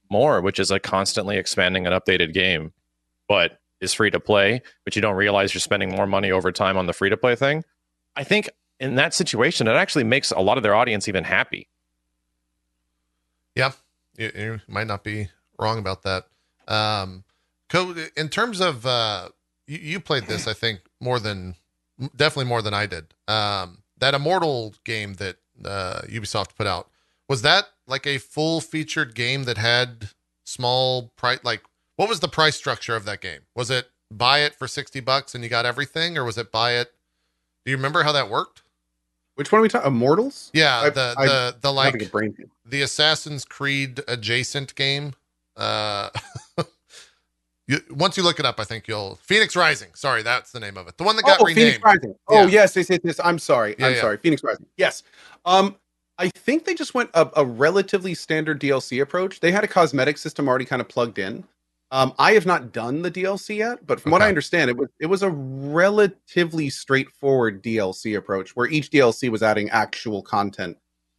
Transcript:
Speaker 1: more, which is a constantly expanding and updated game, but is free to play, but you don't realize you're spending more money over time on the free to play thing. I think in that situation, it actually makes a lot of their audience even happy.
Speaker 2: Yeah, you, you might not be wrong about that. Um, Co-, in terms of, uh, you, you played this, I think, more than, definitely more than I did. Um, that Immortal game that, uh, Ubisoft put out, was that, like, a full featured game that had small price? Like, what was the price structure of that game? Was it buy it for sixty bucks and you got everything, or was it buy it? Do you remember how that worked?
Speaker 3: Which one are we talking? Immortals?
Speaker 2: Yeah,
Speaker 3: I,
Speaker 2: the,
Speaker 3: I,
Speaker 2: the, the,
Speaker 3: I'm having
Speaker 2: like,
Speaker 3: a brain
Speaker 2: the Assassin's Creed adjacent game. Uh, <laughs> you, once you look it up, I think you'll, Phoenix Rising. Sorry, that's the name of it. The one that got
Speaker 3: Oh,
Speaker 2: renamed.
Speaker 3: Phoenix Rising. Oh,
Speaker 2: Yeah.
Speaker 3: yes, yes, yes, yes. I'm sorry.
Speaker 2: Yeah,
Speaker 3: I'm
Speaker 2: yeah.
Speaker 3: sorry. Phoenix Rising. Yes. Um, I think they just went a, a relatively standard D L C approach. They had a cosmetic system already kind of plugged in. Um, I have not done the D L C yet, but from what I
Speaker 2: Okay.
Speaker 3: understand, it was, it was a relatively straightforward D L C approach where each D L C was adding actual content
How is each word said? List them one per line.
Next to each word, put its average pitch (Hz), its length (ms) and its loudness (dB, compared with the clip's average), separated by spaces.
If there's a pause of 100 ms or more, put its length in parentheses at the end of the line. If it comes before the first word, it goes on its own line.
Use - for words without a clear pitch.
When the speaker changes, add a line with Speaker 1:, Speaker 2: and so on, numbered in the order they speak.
(120)
Speaker 1:
more, 117 300 4
which 98 180 -2
is 98 100 0
a 98 80 0
constantly 98 600 -2
expanding 92 500 0
and 90 80 2
updated 87 380 2
game, 87 400 0 (560)
but 90 280 2 (220)
is 92 140 -6
free 104 180 2
to 104 80 -2
play, 104 420 2 (220)
but 101 120 -10
you 110 60 0
don't 104 140 0
realize 101 380 2
you're 90 80 -4
spending 98 280 -2
more 98 160 -2
money 98 240 0
over 92 220 0
time 95 260 0
on 92 80 0
the 87 80 -2
free 98 160 -2
to 104 60 2
play 123 200 2
thing. 143 280 -2 (540)
I 143 80 -8
think 208 240 0 (320)
in 131 140 -4
that 151 180 2
situation, 131 560 0
it - 20 2
actually 151 320 2
makes 123 280 0
a - 100 0
lot 104 160 4
of 123 60 -2
their 104 120 4
audience 110 320 2
even 92 160 -2
happy. 92 460 -2 (1900)
Speaker 2:
Yeah, 131 160 0 (460)
you, 110 180 -6
you 110 320 -8
might 104 200 -4
not 101 160 -6
be 107 260 -6 (280)
wrong 113 220 -2
about 95 240 -6
that. 95 220 -4 (420)
Um, 104 560 -2 (460)
Co-, 180 260 -2 (220)
in 156 120 -6
terms 214 300 -2
of, 147 260 -2
uh, 107 440 -2 (380)
you, 147 100 -12
you 160 220 -8
played 135 260 -4
this, 107 220 -6
I 110 60 -4
think, 107 280 -6 (180)
more 123 200 -2
than, 95 360 -8 (600)
definitely 143 340 -2
more 117 120 -2
than 104 120 -4
I 101 120 -2
did. 85 280 -14 (140)
Um, 101 560 -4 (140)
that 135 160 0
Immortal 143 680 -2
game 107 320 -8
that, 92 220 -10 (260)
uh, 95 400 -8
Ubisoft 107 540 -8
put 104 100 -4
out, 90 220 -6 (400)
was 131 140 -2
that, 175 220 2 (220)
like, 131 180 -6
a 143 120 -2
full 160 440 -2
featured 151 540 -6
game 127 300 -2
that 120 120 -4
had 117 520 0 (340)
small 127 720 -2
price? 123 280 0
Like, 113 200 -4 (320)
what 196 140 0
was 208 100 -4
the 180 80 -2
price 156 280 2
structure 120 400 -6
of 107 100 -8
that 101 160 -10
game? 82 200 -12 (140)
Was 123 160 -4
it 123 160 -2 (240)
buy 123 280 4
it 147 140 0
for 131 140 -12
sixty 135 320 -10
bucks 135 340 -2
and 120 100 -12
you 117 60 -10
got 120 160 0
everything, 151 520 -4
or 135 80 -4
was 113 120 -6
it 117 140 -8
buy 117 220 0
it? 120 180 -2 (720)
Do 127 80 -6
you 135 60 -2
remember 147 260 0
how 151 80 2
that 135 180 0
worked? - 340 -6 (720)
Speaker 3:
Which - 160 -4
one 214 80 6
are - 20 8
we 220 80 4
talking? - 180 0
Immortals? 143 680 2
Speaker 2:
Yeah, 143 280 4
Speaker 3:
I, 147 80 4
Speaker 2:
the, 127 280 -2
Speaker 3:
I, 135 80 2
Speaker 2:
the, 127 360 2
the, 139 80 0
Speaker 3:
I'm 135 160 2
having 131 160 0
Speaker 2:
like, 98 80 -8
Speaker 3:
a - 20 -14
brain 107 240 -2 (300)
Speaker 2:
the 131 160 -4
Assassin's 147 640 -2
Creed 139 640 -6
adjacent 123 680 -4
game. 139 380 -4 (440)
Uh, 107 520 -4 (480)
<laughs> - 1080 -16
you, 143 120 -2 (100)
once 160 280 -2
you 190 60 -2
look 170 160 2
it 143 60 -2
up, 120 140 -2
I 107 60 -4
think 110 220 -12
you'll, 104 280 -8
Phoenix 208 400 0
Rising. 151 400 0
Sorry, 123 260 -2
that's 120 300 -2
the 123 80 -14
name 101 180 -12
of 92 100 -14
it. - 100 -20
The 165 60 -8
one 214 120 2
that 220 80 -2
got 277 180 8
Speaker 3:
Oh, 214 40 8
Speaker 2:
renamed. 170 120 2
Speaker 3:
Phoenix 226 260 4
Rising. 185 320 6 (120)
Oh, 214 140 10
Speaker 2:
Yeah. 185 60 8
Speaker 3:
yes, 196 280 6
yes, 180 140 0
yes, 180 140 2
yes. 170 200 -2
I'm 170 160 2
sorry. 117 400 0
Speaker 2:
Yeah, 131 80 2
Speaker 3:
I'm 127 80 4
Speaker 2:
yeah. 120 60 0
Speaker 3:
sorry. 107 160 0
Phoenix 156 260 2
Rising. 110 220 -4 (120)
Yes. - 260 0 (420)
Um, 190 300 4 (420)
I 214 120 0
think - 360 -2
they 381 80 -2
just 320 200 -8
went 240 200 -2
a, 156 220 6
a 147 100 4
relatively 180 680 0
standard 156 460 -4
D 147 100 -2
L 135 100 2
C 123 200 -4
approach. 185 420 -2
They 170 100 4
had 208 140 0
a - 20 -8
cosmetic 147 500 2
system 147 300 -6
already 127 180 0
kind 123 160 -4
of 110 60 -6
plugged 120 320 -2
in. 98 240 -6 (480)
Um, 131 260 2
I 165 160 6
have 170 120 6
not 151 260 0
done 123 320 -4
the 175 80 -4
D 185 140 -4
L 196 120 -2
C 208 200 -8
yet, 233 280 -4
but - 140 -2
from 151 120 -2
what 180 100 6
I 214 40 8
Speaker 2:
Okay. 214 40 4
Speaker 3:
understand, 156 400 2
it 123 80 -2
was, 135 100 -2 (120)
it 151 60 -4
was 185 160 0
a 196 80 0
relatively 160 1400 0
straightforward 131 920 0
D 113 160 -2
L 95 160 0
C 107 220 -6
approach 95 400 -4
where 123 100 0
each 147 240 -4
D 147 100 4
L 123 120 6
C 123 180 -4
was 110 140 -2
adding 107 260 2
actual 107 540 -2
content 98 540 -4 (420)